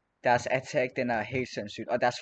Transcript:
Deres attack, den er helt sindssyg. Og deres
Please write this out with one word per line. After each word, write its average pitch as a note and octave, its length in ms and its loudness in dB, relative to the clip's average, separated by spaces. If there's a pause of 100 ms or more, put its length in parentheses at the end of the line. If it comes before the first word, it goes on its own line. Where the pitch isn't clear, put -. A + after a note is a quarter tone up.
(240)
Deres B2 240 4
attack, C3 480 0
den B2 140 0
er A2+ 120 2
helt B2 320 -2
sindssyg. G#2+ 360 -8
Og A#2+ 120 0
deres B2 200 2